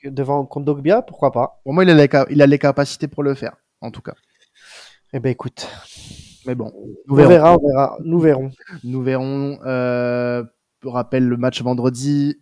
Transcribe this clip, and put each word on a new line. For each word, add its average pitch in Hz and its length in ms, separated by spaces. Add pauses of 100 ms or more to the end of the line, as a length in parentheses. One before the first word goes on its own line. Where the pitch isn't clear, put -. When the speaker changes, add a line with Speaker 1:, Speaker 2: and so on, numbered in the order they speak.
Speaker 1:
devant 139 400
Kondogbia, 147 560
pourquoi - 300
pas ? - 320
Speaker 2:
Pour 135 100
moi, 180 100
il 180 60
a 170 40
les 147 180
ca-, 135 180
il 143 120
a 139 60
les 143 120
capacités 143 480
pour 147 160
le 139 120
faire, - 220 (240)
en 117 100
tout - 100
cas. 110 120 (1000)
Speaker 1:
Eh 135 60
ben, 123 100
écoute. - 380 (800)
Speaker 2:
Mais 127 80
bon, 113 160 (360)
nous 139 60
Speaker 1:
On - 20
Speaker 2:
verrons. 139 140
Speaker 1:
verra, 170 280
on 143 100
verra. 135 360
Nous 165 160
verrons. 135 320 (320)
Speaker 2:
Nous 127 180
verrons. 135 640
Euh, 123 760 (380)
pour 127 120
rappel, 123 340
le 123 80
match 123 280
vendredi, 131 800